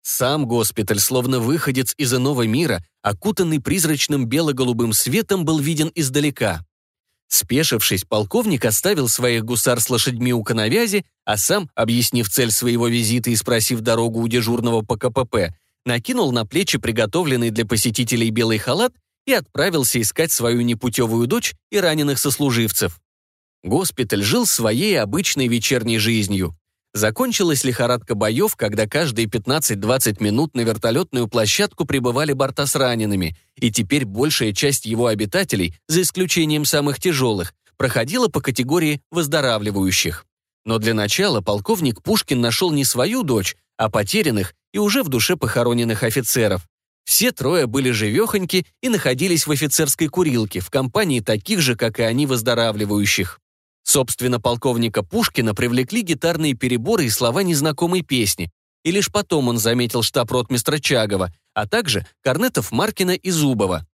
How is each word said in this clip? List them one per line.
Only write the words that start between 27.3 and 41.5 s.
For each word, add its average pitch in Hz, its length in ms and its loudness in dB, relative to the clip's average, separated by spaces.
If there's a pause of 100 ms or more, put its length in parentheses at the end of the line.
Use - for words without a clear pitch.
лихорадка 123 500 -2
боёв, 110 420 0
когда 107 320 -2
каждые 117 400 -2
пятнадцать-двадцать 113 960 -2
минут 110 320 0
на 123 80 -2
вертолётную 117 680 0
площадку 123 580 0
прибывали 135 480 0
борта 135 340 -2
с - 80 -2
ранеными, 110 600 0 (200)
и 120 160 0
теперь 120 340 0
большая 110 480 0
часть 139 320 0
его 113 220 0
обитателей, 104 680 -2 (120)
за 175 160 2
исключением 160 600 0
самых 143 340 0
тяжёлых, 123 560 0 (220)
проходила 139 500 0
по 151 140 -2
категории 143 680 0
выздоравливающих. 107 1160 0 (380)
Но 113 120 0
для 110 160 2
начала 110 480 2
полковник 110 640 -2